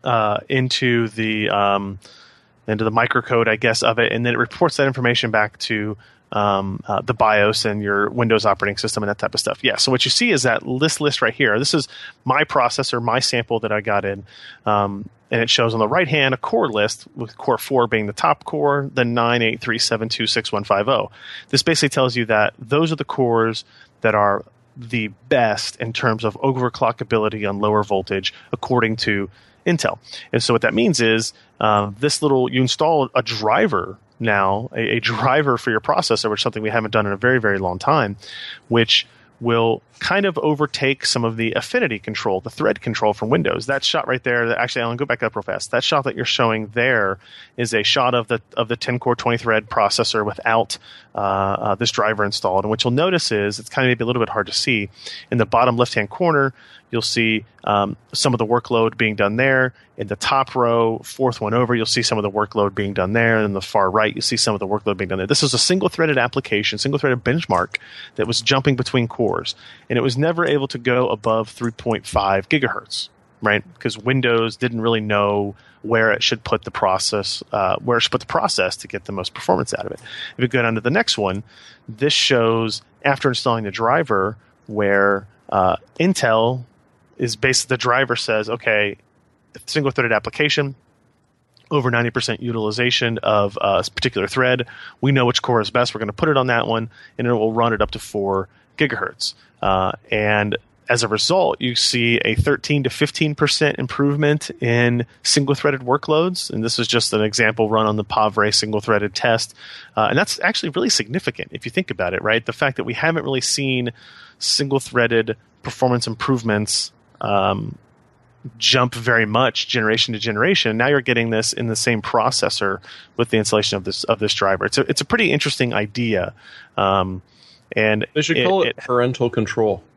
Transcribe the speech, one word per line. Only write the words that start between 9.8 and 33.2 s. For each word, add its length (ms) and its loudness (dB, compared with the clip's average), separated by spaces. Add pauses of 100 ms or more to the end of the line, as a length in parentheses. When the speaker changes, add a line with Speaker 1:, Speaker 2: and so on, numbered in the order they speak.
Speaker 1:
what 140 0
you 40 -2
see 200 0
is 140 2
that 220 0
list, 340 -2
list 200 0
right 140 2
here. 240 2
This 160 0
is 140 0 (360)
my 200 2
processor, 580 0
my 180 0
sample 400 -2
that 100 -4
I 120 0
got 240 0
in, 180 -6 (400)
um, 440 0 (220)
and 120 0
it 80 0
shows 240 2
on 40 -2
the 100 2
right 200 0
hand 240 2
a 60 -2
core 320 0
list, 440 0
with 220 -10
core 220 0
four 280 2
being 200 -2
the 80 -6
top 300 0
core, 500 -2
then 180 0
nine, 300 2
eight, 180 0
three, 180 -4
seven, 300 -2
two, 180 -4
six, 240 -2
one, 140 -2
five, 240 2
oh. 220 0 (400)
This 120 2
basically 280 2
tells 260 0
you 100 0
that 320 2
those 340 0
are 40 -2
the 80 -8
cores 640 0 (340)
that 140 2
are 280 2 (320)
the 340 -4 (200)
best 480 0
in 160 -6
terms 320 0
of 120 -2
overclockability 1120 -2
on 120 -4
lower 240 2
voltage, 500 -2 (200)
according 440 0
to 320 -2 (360)
Intel. 340 0 (340)
And 100 0
so 100 0
what 100 2
that 120 0
means 260 2
is, 320 2 (280)
uh, 400 2
this 200 0
little, 300 2
you 120 0
install 520 0
a 80 2